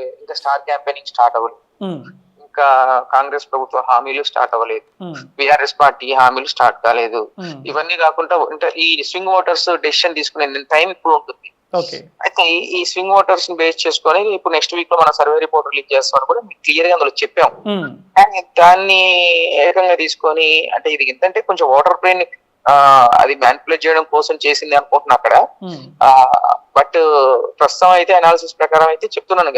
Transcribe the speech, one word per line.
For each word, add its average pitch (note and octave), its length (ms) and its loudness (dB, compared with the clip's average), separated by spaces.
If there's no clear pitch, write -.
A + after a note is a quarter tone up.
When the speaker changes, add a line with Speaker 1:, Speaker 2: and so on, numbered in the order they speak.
Speaker 1:
ఇంకా - 140 -16
స్టార్ C#3 260 -4
క్యాంపెయినింగ్ C#3+ 460 -8
స్టార్ట్ A#2+ 300 0
అవ్వలేదు. - 480 -10
Speaker 2:
Hmm. D#3+ 260 -12
Speaker 1:
ఇంకా - 240 -2
కాంగ్రెస్ C#3 400 -4
ప్రభుత్వ C3 360 -6
హామీలు C3+ 340 -2
స్టార్ట్ B2 320 -4
అవ్వలేదు. A2+ 500 -8
Speaker 2:
Hmm. D#3+ 140 -14
Speaker 1:
బీఆర్ఎస్ C#3+ 420 0
పార్టీ C3+ 320 0
హామీలు C3 340 0
స్టార్ట్ - 380 -2
కాలేదు. A#2 460 -2
Speaker 2:
Hmm. D3 260 -14
Speaker 1:
ఇవన్నీ D#3 300 -6
కాకుండా E3 400 -2
అంటే D#3 320 -4
ఈ E3 340 -4
స్వింగ్ F#3 260 -10
ఓటర్స్ F3+ 480 -2
డెసిషన్ E3 380 -4
తీసుకునే D3+ 320 -8
టైం C#3+ 440 -2
ఇప్పుడు E3 240 -2
ఉంటుంది. - 380 -6
Speaker 2:
ఓకే. F3 200 -6
Speaker 1:
అయితే - 520 -8
ఈ, F3 320 -4
ఈ E3+ 40 -6
స్వింగ్ F#3 260 -8
ఓటర్స్ F#3+ 400 0
ని F3 60 -10
బేస్ E3 300 -2
చేసుకొని F3+ 480 -2
ఇప్పుడు F3+ 180 -6
నెక్స్ట్ D#3+ 220 -4
వీక్ F3 180 -6
లో E3+ 60 0
మన D#3+ 140 4
సర్వే D3+ 260 0
రిపోర్ట్ D#3 300 -2
రిలీజ్ C#3 260 -6
చేస్తామని C3+ 320 0
కూడా - 140 -2
మేము G#3+ 240 -18
క్లియర్ E3 220 0
గా F3 80 2
అందులో D3+ 160 0
చెప్పాం. D3 280 0
Speaker 2:
Hmm. E3+ 260 -6
Speaker 1:
కానీ G3 240 2
దాన్ని F#3+ 440 4
ఏకంగా F3 380 2
తీసుకొని, D#3+ 800 -2
అంటే - 160 -4
ఇది C#3+ 200 -2
ఎంతంటే F#3 300 -4
కొంచెం E3+ 280 -2
ఓటర్ D3 340 4
ప్లేన్, F3+ 220 0
ఆ, C#3 60 6
అది C#3 140 2
మ్యానిపులేట్ C#3 520 -2
చేయడం D#3+ 260 0
కోసం D3+ 340 -2
చేసింది D3 280 -2
అనుకుంటున్నా C#3+ 400 0
అక్కడ. - 320 2
Speaker 2:
Hmm. E3 140 -14
Speaker 1:
ఆ, C3 300 6
but C#3+ 120 2
ప్రస్తుతం E3+ 300 2
అయితే F3+ 240 4
అనాలిసిస్ E3 440 2
ప్రకారం D#3 300 2
అయితే D#3+ 180 -4
చెప్తున్నాను F3+ 520 -4